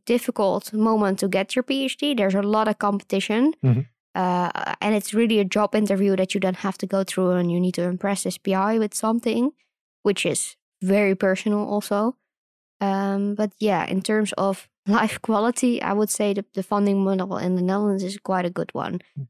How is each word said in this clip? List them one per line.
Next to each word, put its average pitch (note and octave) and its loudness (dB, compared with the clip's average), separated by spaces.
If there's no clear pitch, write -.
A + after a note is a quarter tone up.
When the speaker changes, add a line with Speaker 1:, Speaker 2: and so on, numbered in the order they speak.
Speaker 1:
difficult G#3+ 0
moment G#3+ 2
to G3+ 0
get F#3+ -2
your B3+ 2
P C4+ -2
H C4 -4
D. C#4+ -2
There's G3 2
a G3+ 2
lot G#3+ 2
of G#3+ 0
competition. G#3 0
Speaker 2:
Mm-hmm. B2 4
Speaker 1:
Uh, F3+ -2
and G#3+ 0
it's G3+ -2
really A3 2
a G3+ 2
job G3+ 0
interview G3+ 2
that F#3 0
you G3 -2
then F#3 0
have F#3+ -6
to - -6
go F#3+ 0
through, F#3 0
and F3+ 2
you F3 0
need F3+ 0
to F3 -2
impress F#3 -2
this F#3 -6
P G3 -2
I G3+ 2
with G#3 -2
something, A3+ 0
which - 0
is - -4
very G3 4
personal G3+ 0
also. G#3 -2
Um, G3 -2
but G#3 -2
yeah, G3+ 2
in F#3+ -2
terms G#3+ 0
of G3 -2
<laughs> - -20
life A3 2
quality, A#3 0
I F#3+ -2
would G#3 0
say G#3 0
that G3+ -8
the G3 -4
funding G3+ 2
model F#3+ 0
in F#3 0
the F3+ 0
Netherlands G3 0
is G3 -8
quite F#3 -2
a F3 -4
good E3+ -6
one. F3 -6
Speaker 2:
Mm. C3+ -10